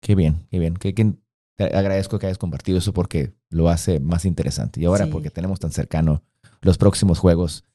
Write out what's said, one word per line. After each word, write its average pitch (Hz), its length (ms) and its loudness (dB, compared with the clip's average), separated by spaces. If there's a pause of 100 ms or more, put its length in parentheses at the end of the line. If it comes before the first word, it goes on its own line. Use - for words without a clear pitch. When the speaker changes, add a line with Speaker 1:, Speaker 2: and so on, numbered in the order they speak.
Speaker 1:
Qué 104 120 2
bien, 82 360 2
qué 92 80 -4
bien. 82 180 0
Qué, 95 180 -4
qué, 107 200 2 (440)
te 101 60 0 (120)
agradezco 98 420 0
que 98 80 -4
hayas 92 120 -4
compartido 92 400 -2
eso 92 160 -2
porque 85 400 -2 (160)
lo 82 180 2
hace 82 320 0
más 82 240 -2
interesante. 73 560 -4
Y 82 60 0
ahora 98 200 2
Speaker 2:
Sí. 78 40 -4
Speaker 1:
porque 76 200 -8
tenemos 92 300 -6
tan 80 120 -6
cercano 80 500 0 (400)
los 92 160 4
próximos 98 400 4
Juegos 87 460 2 (100)